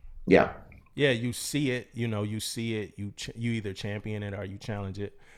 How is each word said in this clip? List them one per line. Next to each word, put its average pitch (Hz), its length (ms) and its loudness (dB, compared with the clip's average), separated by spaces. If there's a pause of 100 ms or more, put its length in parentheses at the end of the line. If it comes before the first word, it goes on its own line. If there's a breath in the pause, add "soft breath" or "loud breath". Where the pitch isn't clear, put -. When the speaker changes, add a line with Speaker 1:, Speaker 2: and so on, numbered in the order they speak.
(260)
Speaker 1:
Yeah. - 260 10 (420)
Speaker 2:
Yeah, 139 160 4
you 120 220 2
see 147 380 0
it, 123 240 -2
you 117 140 0
know, 104 160 0
you 107 160 -2
see 113 340 -2
it, 104 220 -4
you 101 160 -6
ch-, - 240 -10
you 117 160 0
either 104 200 -2
champion 104 500 -4
it 101 120 -6
or 101 100 -6
you 101 140 -8
challenge 101 400 -6
it. 101 200 -6 (200 soft breath)